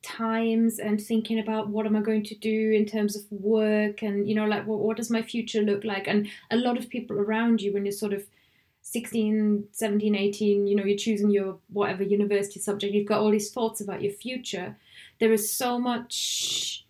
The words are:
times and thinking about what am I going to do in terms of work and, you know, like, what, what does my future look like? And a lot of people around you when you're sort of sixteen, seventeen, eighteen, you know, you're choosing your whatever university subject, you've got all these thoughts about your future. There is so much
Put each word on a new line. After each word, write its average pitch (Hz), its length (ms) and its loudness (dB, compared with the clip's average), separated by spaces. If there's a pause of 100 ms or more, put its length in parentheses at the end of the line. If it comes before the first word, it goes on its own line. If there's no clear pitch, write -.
times 226 760 0
and 208 220 0
thinking 220 380 0
about 220 320 -2
what 214 160 -2
am 214 100 2
I 214 60 2
going 214 220 2
to 214 100 -12
do 220 380 0
in 214 120 6
terms 208 320 -2
of - 160 -12
work 214 680 2
and, 202 260 -2
you 214 60 2
know, 214 100 0
like, 214 220 0
what, 214 140 -2
what 220 180 0
does 233 120 -6
my 226 120 0
future 226 400 -2
look 202 200 2
like? 196 240 -4
And 208 220 2 (220)
a 233 80 2
lot 240 180 2
of 240 140 -6
people 214 260 -6
around 220 460 2
you 202 100 0
when 202 140 0
you're 202 60 -2
sort 202 200 -4
of 196 140 -6 (560)
sixteen, 214 880 0
seventeen, 208 420 0
eighteen, 202 520 2
you 202 100 2
know, 196 80 2
you're 202 140 2
choosing 208 320 2
your 190 260 0 (160)
whatever 190 300 -2
university 202 580 0
subject, 202 320 -4
you've 208 160 0
got 214 120 2
all 214 100 2
these 208 200 0
thoughts 226 300 -4
about 202 220 -8
your 202 100 -2
future. 208 640 -8 (440)
There 220 120 6
is 214 180 2
so 247 280 -2
much - 1120 -4